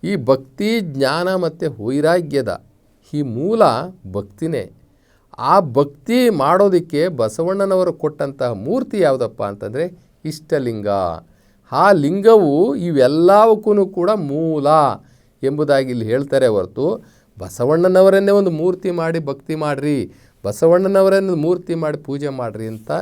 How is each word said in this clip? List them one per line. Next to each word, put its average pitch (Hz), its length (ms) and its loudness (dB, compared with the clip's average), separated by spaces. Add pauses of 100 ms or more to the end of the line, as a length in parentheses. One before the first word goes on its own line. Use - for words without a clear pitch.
ಈ 196 120 -4
ಭಕ್ತಿ, 151 640 -2
ಜ್ಞಾನ 156 540 -2
ಮತ್ತು 160 500 -6
ವೈರಾಗ್ಯದ 143 760 -2 (520)
ಈ 147 80 -4
ಮೂಲ 147 400 -2 (500)
ಭಕ್ತಿನೇ. 101 580 -8 (680)
ಆ 156 220 4
ಭಕ್ತಿ 185 720 0
ಮಾಡೋದಕ್ಕೆ 170 800 2
ಬಸವಣ್ಣನವರು 180 840 -2
ಕೊಟ್ಟಂತಹ 139 580 -6
ಮೂರ್ತಿ 190 500 -4
ಯಾವುದಪ್ಪ 131 420 0
ಅಂತಂದ್ರೆ 107 680 -8 (120)
ಇಷ್ಟಲಿಂಗ. 123 640 -6 (840)
ಆ 180 200 4
ಲಿಂಗವು 190 840 4
ಇವೆಲ್ಲವಕ್ಕೂ 190 1080 4
ಕೂಡ 190 240 -2
ಮೂಲ 156 560 -2 (760)
ಎಂಬುದಾಗಿ 135 480 0
ಇಲ್ಲಿ 120 140 -4
ಹೇಳ್ತಾರೆ 131 420 0
ಹೊರತು 123 580 -2 (340)
ಬಸವಣ್ಣನವರನ್ನೇ 185 960 2
ಒಂದು 202 180 2
ಮೂರ್ತಿ 180 400 -4
ಮಾಡಿ 165 280 -4
ಭಕ್ತಿ 143 360 -8
ಮಾಡ್ರಿ, 147 580 -4 (320)
ಬಸವಣ್ಣನವರನ್ನು 190 920 2
ಮೂರ್ತಿ 175 380 -2
ಮಾಡಿ 151 240 -4
ಪೂಜೆ 143 300 -8
ಮಾಡ್ರಿ 113 380 -8
ಅಂತ 110 240 -12 (120)